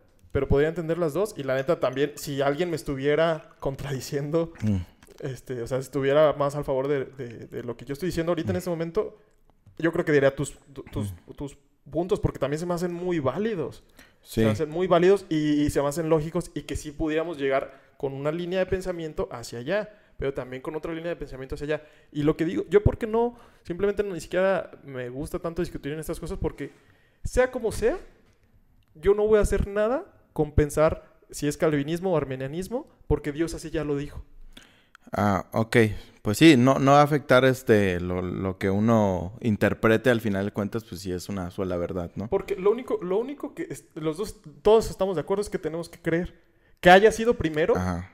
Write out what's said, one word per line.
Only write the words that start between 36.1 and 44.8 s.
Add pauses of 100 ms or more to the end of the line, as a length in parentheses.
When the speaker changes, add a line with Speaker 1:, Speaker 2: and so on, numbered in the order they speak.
Speaker 2:
Pues
sí,
no,
no
va
a
afectar,
este,
lo,
lo
que
uno
interprete,
al
final
de
cuentas,
pues
sí
es
una
sola
verdad,
¿no?
Speaker 1:
Porque
lo
único,
lo
único
que
es-, (100)
los
dos, (260)
todos